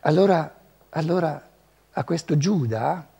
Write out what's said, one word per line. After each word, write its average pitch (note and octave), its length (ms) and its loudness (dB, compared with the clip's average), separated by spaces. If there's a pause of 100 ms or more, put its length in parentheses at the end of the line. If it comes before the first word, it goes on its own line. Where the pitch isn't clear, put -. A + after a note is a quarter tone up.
Allora, E3 540 2 (360)
allora D#3+ 600 -2 (400)
a - 140 -6
questo E3 340 -2
Giuda D3 680 -2 (140)